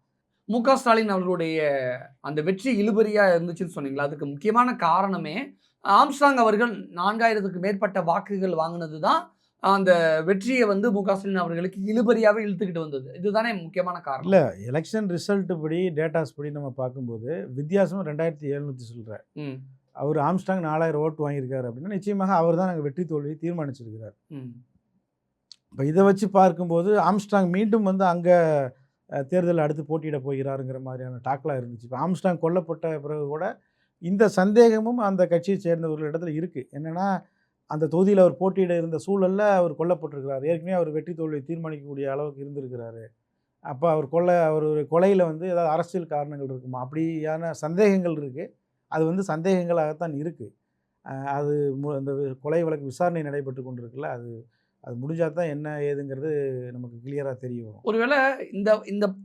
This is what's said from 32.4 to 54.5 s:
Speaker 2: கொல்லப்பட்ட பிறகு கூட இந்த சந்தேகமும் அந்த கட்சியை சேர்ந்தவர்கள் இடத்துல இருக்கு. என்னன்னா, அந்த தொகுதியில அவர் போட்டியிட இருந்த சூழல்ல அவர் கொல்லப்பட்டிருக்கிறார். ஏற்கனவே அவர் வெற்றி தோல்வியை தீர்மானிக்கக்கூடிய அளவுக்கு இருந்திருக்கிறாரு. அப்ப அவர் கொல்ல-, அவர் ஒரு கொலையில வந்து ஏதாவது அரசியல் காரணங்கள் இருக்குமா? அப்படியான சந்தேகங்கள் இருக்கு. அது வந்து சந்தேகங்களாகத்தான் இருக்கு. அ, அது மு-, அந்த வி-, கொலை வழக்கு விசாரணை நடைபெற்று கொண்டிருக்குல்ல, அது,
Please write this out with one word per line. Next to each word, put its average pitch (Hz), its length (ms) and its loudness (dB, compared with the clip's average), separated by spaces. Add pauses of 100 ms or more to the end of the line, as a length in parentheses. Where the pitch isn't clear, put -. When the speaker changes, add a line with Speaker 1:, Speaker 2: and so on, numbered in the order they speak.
Speaker 2:
கொல்லப்பட்ட 165 580 -2
பிறகு 147 260 -6
கூட 160 340 -6 (380)
இந்த 196 300 4
சந்தேகமும் 220 720 6
அந்த 190 280 2
கட்சியை 170 320 0
சேர்ந்தவர்கள் 160 520 -2
இடத்துல 165 180 -4
இருக்கு. 156 440 -6
என்னன்னா, 170 500 -4 (440)
அந்த 151 200 -2
தொகுதியில 190 320 4
அவர் 180 180 8
போட்டியிட 185 400 0
இருந்த 165 300 -2
சூழல்ல 190 320 2
அவர் 190 340 4
கொல்லப்பட்டிருக்கிறார். 143 720 -2
ஏற்கனவே 165 280 0
அவர் 170 180 0
வெற்றி 156 240 -6
தோல்வியை 156 320 -6
தீர்மானிக்கக்கூடிய 147 600 -8
அளவுக்கு 139 380 -6
இருந்திருக்கிறாரு. 123 600 -12 (560)
அப்ப 151 300 0
அவர் 156 180 0
கொல்ல-, 170 360 4
அவர் 156 180 2
ஒரு 151 280 0
கொலையில 185 260 6
வந்து 165 300 2
ஏதாவது 170 260 2
அரசியல் 170 340 -2
காரணங்கள் 147 400 -6
இருக்குமா? 127 420 -8
அப்படியான 160 600 -4
சந்தேகங்கள் 175 640 2
இருக்கு. 147 440 -8 (300)
அது 160 180 0
வந்து 175 180 0
சந்தேகங்களாகத்தான் 165 920 0
இருக்கு. 143 380 -10 (520)
அ, - 40 -14
அது 139 720 -2
மு-, 143 140 -4
அந்த 139 160 -4
வி-, 135 280 -4
கொலை 156 220 -2
வழக்கு 143 220 -4
விசாரணை 170 380 -2
நடைபெற்று 139 400 -6
கொண்டிருக்குல்ல, 123 440 -12
அது, 120 400 -10 (340)